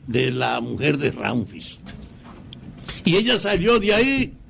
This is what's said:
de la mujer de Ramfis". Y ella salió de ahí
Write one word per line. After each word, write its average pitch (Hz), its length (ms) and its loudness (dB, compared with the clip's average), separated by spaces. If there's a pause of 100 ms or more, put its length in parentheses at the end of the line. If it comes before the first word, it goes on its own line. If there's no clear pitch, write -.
de 127 240 2
la 123 300 0
mujer 123 360 0
de 139 140 0
Ramfis". - 640 -4 (1300)
Y 175 120 6
ella 226 200 4
salió 202 420 4
de 208 140 4
ahí 262 400 2 (160)